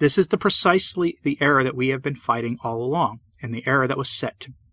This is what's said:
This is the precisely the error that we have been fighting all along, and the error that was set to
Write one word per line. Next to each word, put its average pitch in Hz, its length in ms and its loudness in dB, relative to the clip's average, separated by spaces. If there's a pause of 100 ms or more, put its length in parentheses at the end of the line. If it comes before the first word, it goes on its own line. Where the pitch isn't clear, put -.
This 147 180 4
is 190 80 6
the - 100 0
precisely 180 880 2
the 139 180 -2
error 139 220 4
that 127 140 -2
we 127 120 0
have 131 140 -2
been 143 140 -4
fighting 117 460 -2
all 117 220 -4
along, 127 360 -2 (200)
and 117 140 -8
the 117 120 -8
error 135 200 2
that 135 120 -2
was 135 120 -4
set - 300 -4
to - 120 -18 (200)